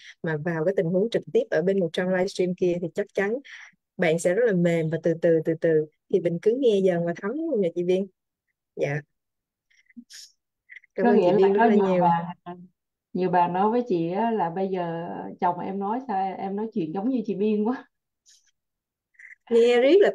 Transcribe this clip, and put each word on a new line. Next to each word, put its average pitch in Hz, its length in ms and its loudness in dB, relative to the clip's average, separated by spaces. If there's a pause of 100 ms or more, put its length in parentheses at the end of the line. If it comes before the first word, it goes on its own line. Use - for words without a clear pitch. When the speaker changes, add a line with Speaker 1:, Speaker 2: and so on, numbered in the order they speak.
(240)
Speaker 1:
mà 160 220 -4
vào 160 200 -2
cái 190 120 0
tình 170 80 0
huống 185 240 0
trực 185 140 -4 (100)
tiếp 226 180 2
ở 156 100 0
bên 196 180 0
một 170 140 0
trăm 185 160 -4
livestream 185 460 -2
kia 175 260 -2
thì 170 140 -6
chắc 208 180 -4
chắn 202 200 -2 (640)
bạn 170 220 0
sẽ 180 140 0
rất 220 120 0
là 220 80 2
mềm 170 360 0
và 160 140 -4
từ 165 180 2
từ, 165 240 4
từ 165 160 0
từ. 160 240 2 (280)
Thì 190 60 4
mình 170 220 -2
cứ 226 180 2
nghe 226 240 2
dần 175 220 2
và 170 160 -2
thấm 202 100 -6
luôn 302 300 -2
nè 175 140 0
chị 175 80 -2
Biên. 185 220 0 (720)
Dạ. 147 260 -4 (1900)
Cảm 190 100 0
Speaker 2:
Có 240 40 4
Speaker 1:
ơn - 140 4
chị - 20 4
Speaker 2:
nghĩa 180 80 4
là 202 40 4
Speaker 1:
Biên 196 160 4
rất 208 60 2
Speaker 2:
có 226 60 4
Speaker 1:
là 214 100 4
Speaker 2:
nhiều 202 180 4
Speaker 1:
nhiều. 180 80 2
Speaker 2:
bạn, 175 240 2 (880)
nhiều 185 160 -2
bạn 175 240 2
nói 196 180 0
với 240 160 0
chị 170 240 -2
á, 226 200 -2
là 190 180 -2
bây 190 180 -4
giờ 170 400 -6 (320)
chồng 180 200 -2
em 190 200 -8
nói 208 280 -4
sao 190 300 -4
em 196 180 -8
nói 214 180 -6
chuyện 160 200 -4
giống 196 160 -4
như 254 160 -2
chị 190 100 -4
Biên 208 280 0
quá. 254 220 -4 (1600)
Speaker 1:
Nghe 240 320 4
riết 285 200 6
là 202 140 4